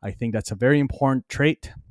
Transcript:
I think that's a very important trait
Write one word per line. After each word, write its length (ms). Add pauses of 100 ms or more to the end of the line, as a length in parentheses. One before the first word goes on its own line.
I 100
think 200
that's 180
a 40
very 260
important 480
trait 460 (160)